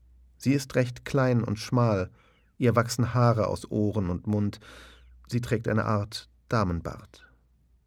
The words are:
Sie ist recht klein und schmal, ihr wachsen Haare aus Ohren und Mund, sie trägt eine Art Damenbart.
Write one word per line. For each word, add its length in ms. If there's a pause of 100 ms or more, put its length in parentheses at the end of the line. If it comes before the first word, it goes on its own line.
(380)
Sie 160
ist 220
recht 280
klein 400
und 160
schmal, 500 (480)
ihr 180
wachsen 380
Haare 340
aus 220
Ohren 400
und 160
Mund, 340 (680)
sie 140
trägt 260
eine 180
Art 440 (180)
Damenbart. 800 (600)